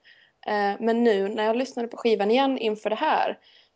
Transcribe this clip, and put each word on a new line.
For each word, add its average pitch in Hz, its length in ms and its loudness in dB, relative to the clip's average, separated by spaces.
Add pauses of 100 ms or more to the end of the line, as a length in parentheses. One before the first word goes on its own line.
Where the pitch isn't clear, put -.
(460)
Eh, 202 340 0
men 226 240 2
nu 196 240 2
när 214 160 -4
jag 226 120 0
lyssnade 247 320 -4
på - 80 -16
skivan 208 340 2
igen 269 280 2
inför 214 320 -4
det 214 60 -2
här 233 420 0 (380)